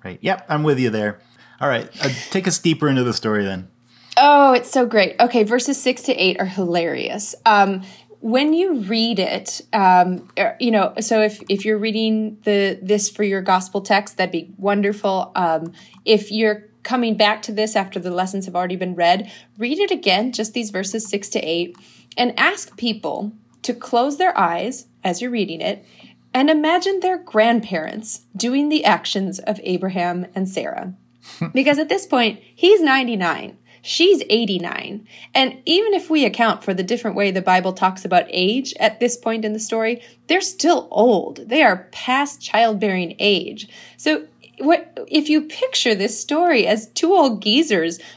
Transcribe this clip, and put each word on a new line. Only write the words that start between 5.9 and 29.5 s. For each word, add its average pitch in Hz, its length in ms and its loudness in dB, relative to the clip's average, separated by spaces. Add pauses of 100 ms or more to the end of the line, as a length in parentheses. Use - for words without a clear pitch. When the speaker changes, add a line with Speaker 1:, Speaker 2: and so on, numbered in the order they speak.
Speaker 2:
to 269 100 -2
eight - 280 0
are 190 60 0
hilarious. 175 880 -4 (120)
Um, 196 360 4 (380)
when 262 320 0
you 330 280 0
read 226 400 -2
it, - 400 -6 (120)
um, 185 560 4 (100)
er, 196 200 -2
you 240 140 0
know, 202 280 2
so 220 220 2
if, 214 260 0
if 196 160 -2
you're 214 140 0
reading 220 680 -2
the, 202 380 0
this 202 260 0
for - 140 -6
your 196 180 0
gospel 190 400 0
text, 202 360 -2
that'd 202 160 -2
be 165 260 -8
wonderful. 202 760 -2
Um, 165 360 -2 (320)
if 214 280 2
you're 214 320 -2 (180)
coming 233 340 -2
back 214 260 2
to 220 100 -10
this 214 240 -4
after 190 240 -4
the 180 100 -6
lessons 185 360 -4
have 180 100 -10
already 180 200 -2
been 180 200 -6
read, 180 340 0 (280)
read 247 200 -4
it 392 140 0
again, 220 400 0
just 214 220 -6
these 226 160 -4
verses 202 380 -6
six 202 220 -6
to - 80 -4
eight, 170 380 -4 (400)
and 240 220 0
ask - 380 -2
people 214 560 -4 (300)
to 247 100 -4
close 262 440 0
their 359 200 2
eyes 175 500 -2 (180)
as 180 180 -2
you're 247 80 -6
reading 180 300 -4
it - 240 -6 (500)
and 269 160 4
imagine 349 500 2
their 370 160 0
grandparents 214 1040 0 (140)
doing 269 320 0
the 302 160 0
actions 190 560 0
of 202 220 -4